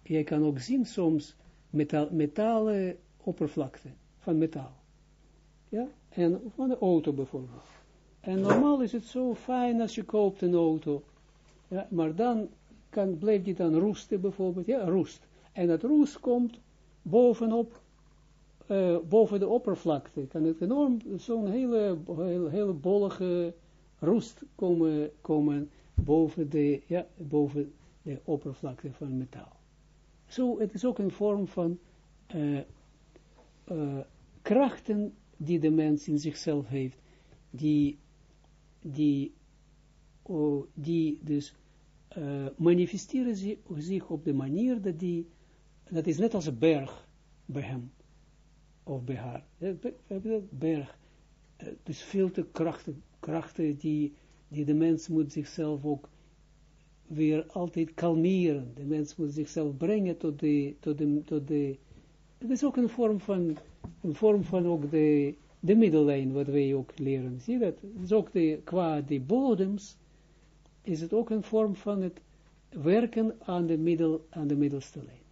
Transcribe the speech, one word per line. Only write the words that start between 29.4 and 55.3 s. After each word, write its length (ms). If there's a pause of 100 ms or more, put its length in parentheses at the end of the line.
Zo, 340
het 140
is 120
ook 140
een 120
vorm 360
van, 320 (480)
eh, 320 (1040)
eh, 360 (420)
krachten 720 (240)
die 220
de 120
mens 360
in 120
zichzelf 480
heeft, 320 (500)
die, 480 (840)
die, 520 (880)
oh, 520
die 500
dus, 320 (560)
eh, 360 (100)
manifesteren 800
zi-, 220 (200)
zich 320
op 160
de 80
manier 480
dat 180
die, 280 (600)
dat 180
is 100
net 160
als 120
een 120
berg 500 (380)
bij 160
hem, 300 (920)
of 200
bij 120
haar. 300 (120)
Ja, 160
be-, 200 (140)
heb 160
je 60
dat? 300
Berg. 380 (580)
Eh, 120 (160)
dus 180
veel 300
te 200
krachten, 520 (160)
krachten 580
die, 360 (340)
die 180
de 80
mens 340
moet 240